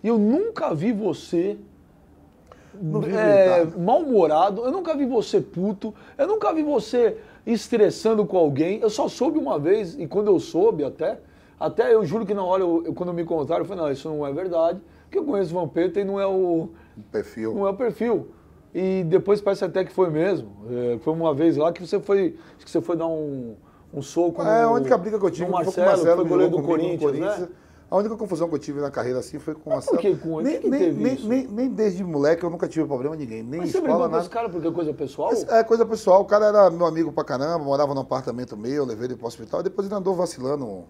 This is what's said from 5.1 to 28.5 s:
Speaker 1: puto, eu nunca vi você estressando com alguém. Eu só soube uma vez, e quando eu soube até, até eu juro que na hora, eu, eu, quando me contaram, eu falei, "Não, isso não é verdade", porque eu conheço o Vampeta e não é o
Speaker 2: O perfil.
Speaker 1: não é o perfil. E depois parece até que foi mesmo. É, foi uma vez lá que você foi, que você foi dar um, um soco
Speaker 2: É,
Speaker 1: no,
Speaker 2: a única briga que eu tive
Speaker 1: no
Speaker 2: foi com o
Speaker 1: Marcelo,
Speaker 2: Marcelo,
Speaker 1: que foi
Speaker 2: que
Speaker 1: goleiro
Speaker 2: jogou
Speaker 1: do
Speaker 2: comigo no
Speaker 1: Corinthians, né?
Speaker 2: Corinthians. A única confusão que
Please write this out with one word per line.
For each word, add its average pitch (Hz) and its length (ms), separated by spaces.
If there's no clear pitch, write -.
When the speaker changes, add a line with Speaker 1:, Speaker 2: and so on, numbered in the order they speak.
Speaker 1:
puto, 208 500
eu 285 100
nunca 403 280
vi 311 80
você 247 560
estressando 220 800
com 185 140
alguém. 165 420
Eu 226 80
só - 200
soube 302 300
uma 214 200
vez, 175 400
e 170 80
quando 208 220
eu 185 120
soube 175 440
até, 160 360
até 240 360
eu 220 120
juro 208 180
que 190 80
na 202 120
hora, 185 180
eu, 170 240
eu, 156 80
quando 175 180
me 170 120
contaram, 165 380
eu - 40
falei, 185 180
"Não, 143 80
isso 135 160
não 151 180
é 139 60
verdade", 170 480
porque - 140
eu 330 60
conheço 196 300
o 180 60
Vampeta 170 400
e 202 40
não 196 140
é 196 80
o 190 440
Speaker 2:
O 107 60
perfil. 110 420
Speaker 1:
não 196 120
é 196 40
o 190 60
perfil. 220 520
E 190 360
depois 190 320
parece 196 240
até 185 200
que 185 80
foi 185 180
mesmo. 156 380
É, 120 280
foi 156 140
uma 165 220
vez 160 220
lá 156 160
que 180 120
você 196 140
foi, 202 400
que - 140
você 165 100
foi 170 160
dar 165 120
um, 139 480
um 147 80
soco 170 420
Speaker 2:
É, 220 200
Speaker 1:
no, 226 60
Speaker 2:
a - 20
única 135 260
briga 208 220
que 190 60
eu - 60
tive 175 200
Speaker 1:
no 180 60
Speaker 2:
foi 170 80
com 185 80
o - 20
Speaker 1:
Marcelo, - 40
Speaker 2:
Marcelo, 175 220
Speaker 1:
que 170 60
foi 180 80
Speaker 2:
que 151 60
Speaker 1:
goleiro 175 220
Speaker 2:
jogou 156 100
Speaker 1:
do 170 160
Speaker 2:
comigo 180 140
no 160 80
Speaker 1:
Corinthians, 147 200
né? 175 140
Speaker 2:
Corinthians. 175 260
A 175 60
única 214 200
confusão 180 320
que 160 60